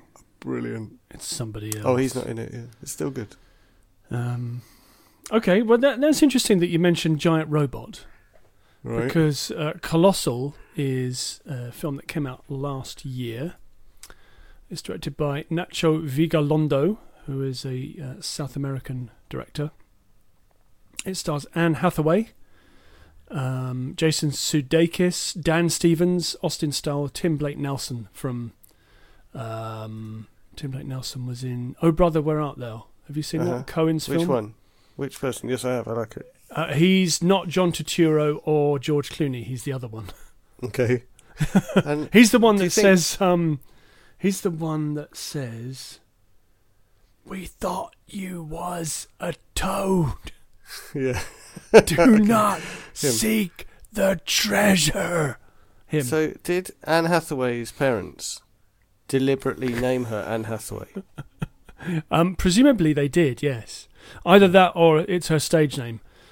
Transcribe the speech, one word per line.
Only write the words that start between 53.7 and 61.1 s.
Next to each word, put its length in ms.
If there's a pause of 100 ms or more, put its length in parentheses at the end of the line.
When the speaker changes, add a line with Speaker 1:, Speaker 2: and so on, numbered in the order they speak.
Speaker 2:
the 360
treasure." 1120 (480)
Him. 160
Speaker 1:
So, 400
did 300 (120)
Anne 220
Hathaway's 680
parents 720 (640)
deliberately 640
name 400
her 80
Anne 240
Hathaway? 480
<laughs> 80 (1080)